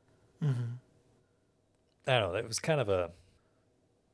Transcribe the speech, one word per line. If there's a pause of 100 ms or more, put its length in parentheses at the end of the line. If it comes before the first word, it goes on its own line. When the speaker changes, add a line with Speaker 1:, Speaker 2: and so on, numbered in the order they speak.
(440)
Speaker 1:
Mm-hmm. (1300)
Speaker 2:
I
don't
know.
It
was
kind
of
a (1040)